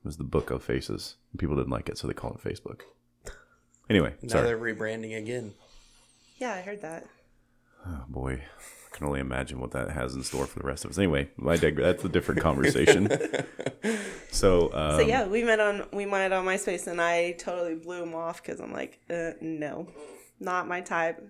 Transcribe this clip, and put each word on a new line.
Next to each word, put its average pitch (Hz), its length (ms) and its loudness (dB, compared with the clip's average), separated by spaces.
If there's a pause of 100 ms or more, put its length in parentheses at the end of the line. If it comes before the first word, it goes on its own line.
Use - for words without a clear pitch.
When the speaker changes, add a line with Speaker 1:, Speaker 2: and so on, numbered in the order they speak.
Speaker 1:
It - 20 -10
was 76 100 -8
the 78 80 -6
book 65 280 0
of 65 120 -4
faces. - 540 -4 (160)
And - 80 -12
people 73 160 0
didn't 65 140 0
like - 180 -4
it, - 80 -6
so - 100 -6
they - 60 -2
called - 280 -8
it - 80 -6
Facebook. - 340 -12 (1040)
Anyway, 87 320 6
Speaker 2:
Now 123 80 -10
Speaker 1:
sorry. 117 160 4
Speaker 2:
they're 117 120 2
rebranding 110 600 -4
again. 110 360 -6 (840)
Speaker 3:
Yeah, 247 160 -4
I 185 80 -8
heard 202 180 -10
that. 165 260 -10 (800)
Speaker 1:
Oh, 76 220 -10
boy. 65 380 -6
I - 500 -20
can 71 120 -8
only 71 120 -2
imagine 65 400 -4
what 62 120 -6
that 62 180 -4
has 64 260 -4
in 65 80 -6
store 67 220 -2
for - 140 -10
the - 60 -6
rest 67 200 -6
of - 60 -8
us. - 60 -6
Anyway, 78 320 4 (160)
I 82 120 4
dig-, 78 180 4
that's 82 300 2
a 92 40 0
different 82 300 2
conversation. 73 760 6
Speaker 2:
<laughs> - 40 -2 (1120)
Speaker 1:
So, 87 420 6
um, 76 260 2
Speaker 3:
So, - 20 -
yeah, 240 260 4
we 220 160 2
met 220 160 6
on, 202 340 2
we 202 140 -2
met 190 260 2
on 185 120 2
MySpace, 185 420 0
and 175 120 -4
I 170 340 4
totally 175 420 -4
blew 175 260 -8
him 165 140 -6
off 165 280 -6
'cause - 160 -8
I'm - 140 -8
like, - 260 -8 (100)
"Uh, 165 220 -2 (100)
no. 160 460 -6 (520)
Not 180 280 -2
my 180 140 -4
type. 165 480 -2